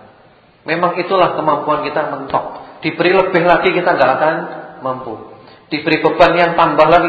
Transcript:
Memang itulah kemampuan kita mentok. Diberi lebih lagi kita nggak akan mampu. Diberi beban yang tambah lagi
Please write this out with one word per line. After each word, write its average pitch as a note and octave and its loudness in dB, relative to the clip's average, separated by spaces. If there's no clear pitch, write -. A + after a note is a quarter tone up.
Memang F3 -2
itulah F3+ 0
kemampuan D3 -2
kita C#3+ -4
mentok. - -8
Diberi F3 -2
lebih F#3 2
lagi F3 2
kita F3+ 0
nggak C3 2
akan D#3+ 0
mampu. B2 -10
Diberi D3+ -2
beban E3 4
yang E3+ 2
tambah D#3 4
lagi E3+ 4